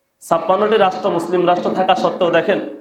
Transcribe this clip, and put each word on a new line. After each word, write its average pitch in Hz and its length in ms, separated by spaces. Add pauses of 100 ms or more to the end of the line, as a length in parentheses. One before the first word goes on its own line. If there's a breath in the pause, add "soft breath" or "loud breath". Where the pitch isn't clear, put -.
(200)
ছাপ্পান্নটি 190 560
রাষ্ট্র, 196 340
মুসলিম 175 360
রাষ্ট্র 175 240
থাকা 185 240
সত্ত্বেও 175 360
দেখেন 165 300 (200)